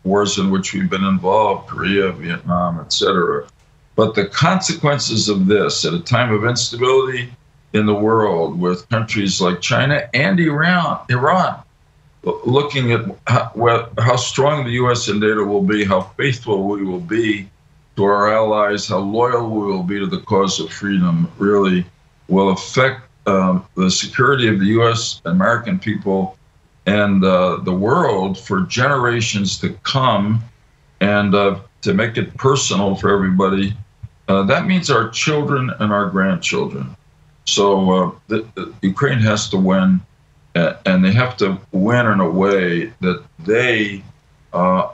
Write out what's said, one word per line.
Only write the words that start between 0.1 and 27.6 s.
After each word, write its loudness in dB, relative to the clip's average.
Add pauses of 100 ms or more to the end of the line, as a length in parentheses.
in 0
which -2
we've -2
been -2
involved, 0
Korea, 0
Vietnam, -4
et -10
cetera. 0 (500)
But 2
the 0
consequences 0
of 2
this 2
at -2
a -4
time 0
of 0
instability 0 (440)
in 2
the 2
world 0
with -2
countries -2
like 0
China 0
and 2
Iran, 0 (100)
Iran, 0 (640)
l-, -4
looking 0
at 0 (220)
how, 0
well, 0
how 2
strong 0
the -4
U 2
S -2
and -2
nato 2
will 0
be, 2
how 2 (160)
faithful -2
we -4
will -6
be -2 (480)
to 0
our 2
allies, 0
how -2
loyal 0
we -2
will -2
be -4
to -4
the -6
cause 0
of -8
freedom, 0
really 2 (440)
will 2
affect, -2 (240)
um, 0
the 0
security 0
of 0
the 2
U 2
S, -4
American 0
people, -2 (480)
and, 2
uh, 2
the -4